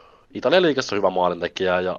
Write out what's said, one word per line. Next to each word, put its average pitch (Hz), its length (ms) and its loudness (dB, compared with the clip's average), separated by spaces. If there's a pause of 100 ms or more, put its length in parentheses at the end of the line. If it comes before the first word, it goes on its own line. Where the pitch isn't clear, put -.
(340)
Italian 139 280 2
liigassa 139 340 0
hyvä 98 140 2
maalintekijä 90 720 -2
ja 92 180 -4